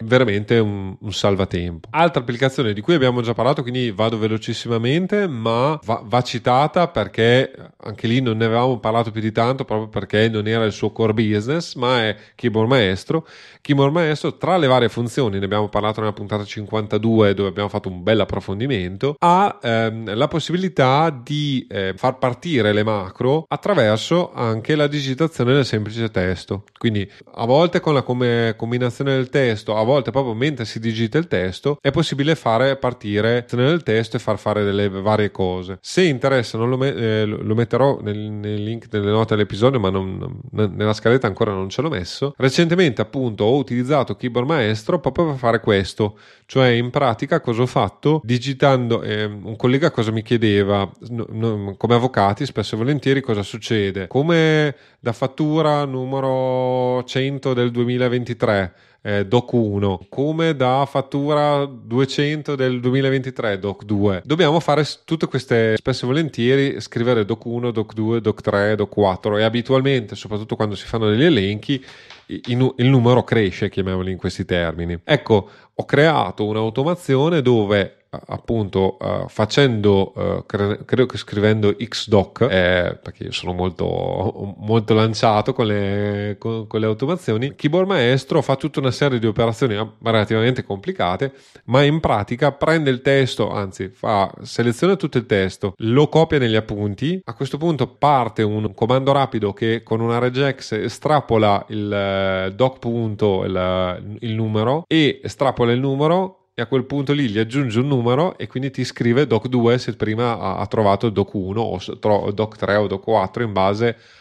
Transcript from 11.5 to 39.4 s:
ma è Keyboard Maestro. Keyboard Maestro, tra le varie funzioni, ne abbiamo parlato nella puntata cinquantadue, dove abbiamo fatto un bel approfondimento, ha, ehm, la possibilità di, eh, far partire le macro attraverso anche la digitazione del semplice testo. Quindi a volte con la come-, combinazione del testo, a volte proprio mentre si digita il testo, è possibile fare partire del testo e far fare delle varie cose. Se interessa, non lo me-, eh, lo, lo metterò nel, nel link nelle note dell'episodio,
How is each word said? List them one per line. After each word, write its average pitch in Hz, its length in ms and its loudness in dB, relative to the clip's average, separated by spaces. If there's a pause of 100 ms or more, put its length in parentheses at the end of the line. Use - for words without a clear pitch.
ma 123 280 2
è 107 120 -2 (180)
Keyboard 110 340 0
Maestro. 123 580 2 (340)
Keyboard 139 320 2
Maestro, 156 440 -2
tra 170 200 0
le 160 100 2
varie 127 220 4
funzioni, 117 500 -2
ne 98 60 -4
abbiamo 104 240 -2
parlato 107 320 -2
nella 107 120 -2
puntata 104 320 -6
cinquantadue, 107 920 2
dove 98 140 0
abbiamo 101 200 -4
fatto 101 200 -6
un 90 140 -10
bel 107 180 2
approfondimento, 98 960 -4
ha, 185 440 4
ehm, 113 520 -2
la 135 140 0
possibilità 156 840 0
di, 143 580 -4
eh, 95 280 -4
far - 220 -2
partire 120 540 0
le 104 100 2
macro 110 640 -2
attraverso 147 840 0
anche 113 420 -2
la 147 120 2
digitazione 139 640 0
del 139 120 4
semplice 110 460 -4
testo. 92 540 -4 (140)
Quindi 104 300 -2 (260)
a 117 100 -6
volte 165 360 4
con 160 140 0
la 131 80 2
come-, 117 540 0
combinazione 123 580 -2
del 131 140 -2
testo, 113 480 0
a 110 80 2
volte 127 260 2
proprio 123 240 -2
mentre 123 300 -2
si 110 140 -10
digita 113 400 -2
il 170 100 -4
testo, 92 520 -2
è 139 100 0
possibile 151 440 0
fare 131 420 0
partire 117 720 -2
del 135 340 0
testo 113 340 0
e 120 40 -4
far 107 180 -2
fare 104 260 0
delle 101 240 0
varie 101 420 0
cose. 92 500 -4
Se - 220 0
interessa, 135 560 0
non 117 100 0
lo 127 80 0
me-, 135 180 0
eh, 110 300 0
lo, 107 180 -4
lo 104 120 -2
metterò 120 460 2
nel, 104 180 -6
nel 104 440 -6
link 113 280 -8
nelle 101 200 0
note 110 240 2
dell'episodio, 107 440 2